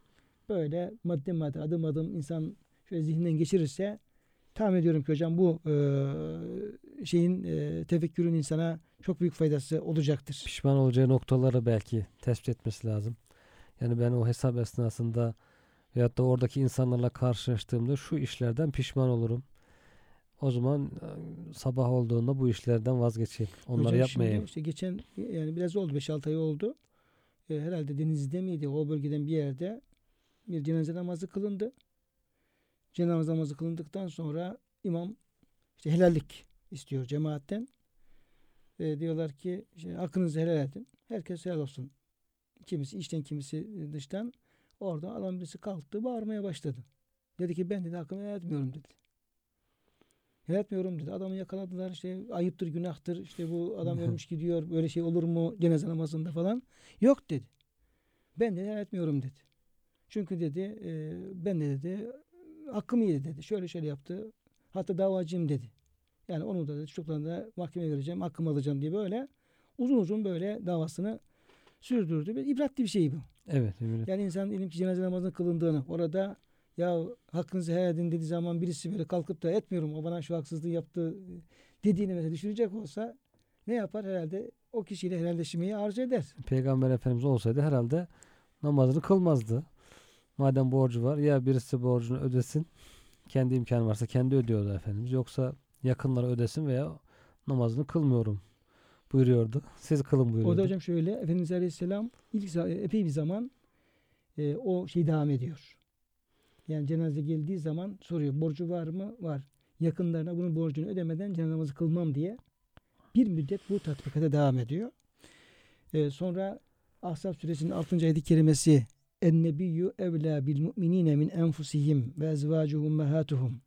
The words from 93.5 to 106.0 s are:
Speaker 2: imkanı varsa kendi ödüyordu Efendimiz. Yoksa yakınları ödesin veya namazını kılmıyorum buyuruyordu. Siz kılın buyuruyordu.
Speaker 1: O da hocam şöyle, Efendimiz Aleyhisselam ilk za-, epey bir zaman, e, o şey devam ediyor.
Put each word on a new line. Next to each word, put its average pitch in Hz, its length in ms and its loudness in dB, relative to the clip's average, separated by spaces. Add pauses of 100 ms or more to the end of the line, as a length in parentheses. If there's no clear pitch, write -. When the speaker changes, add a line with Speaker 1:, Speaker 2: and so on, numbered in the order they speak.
Speaker 2:
imkanı 120 320 2
varsa 107 200 0
kendi 131 300 2
ödüyordu 110 380 2
Efendimiz. 107 380 -4
Yoksa 131 420 -2 (280)
yakınları 127 440 2
ödesin 123 400 0
veya 143 320 -2 (480)
namazını 127 400 2
kılmıyorum 120 540 2 (720)
buyuruyordu. 123 500 6 (140)
Siz 147 260 0
kılın 131 300 4
buyuruyordu. 113 220 4
Speaker 1:
O 165 40 4
da 196 40 4
hocam 190 180 2
şöyle, 170 320 0
Efendimiz 175 400 0
Aleyhisselam 180 580 -2 (220)
ilk 208 120 -2
za-, 170 260 -2
epey 190 340 0
bir 160 60 0
zaman, 170 400 -2 (880)
e, 147 180 0
o 185 320 0
şey 170 180 2
devam 151 240 4
ediyor. 135 480 -4 (920)